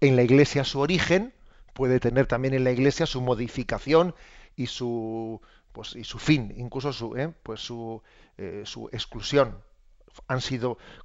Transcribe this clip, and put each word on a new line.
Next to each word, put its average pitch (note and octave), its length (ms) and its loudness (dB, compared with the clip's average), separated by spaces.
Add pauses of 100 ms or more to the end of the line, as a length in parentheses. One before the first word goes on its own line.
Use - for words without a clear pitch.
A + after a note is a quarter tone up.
en C3+ 140 6
la B2 80 6
Iglesia C#3 400 6
su C#3 160 -4
origen, F3+ 540 2 (400)
puede B2+ 260 2
tener B2 260 2
también C3 300 0
en B2+ 80 2
la B2+ 80 4
Iglesia C3+ 340 2
su C3+ 160 -4
modificación B2+ 960 0 (400)
y B2 100 -6
su, A2+ 760 -6 (320)
pues, - 220 -14
y A#2 80 -14
su - 140 -12
fin, B2 400 0
incluso C3 340 -6
su, A#2 240 -10
¿eh? C#3+ 160 -4 (120)
pues A2 160 -12
su, A2+ 420 -12 (360)
eh, G2 280 -12
su A2+ 260 -14
exclusión. A2+ 720 -2 (640)
Han B2+ 140 -4
sido, B2 380 -4 (260)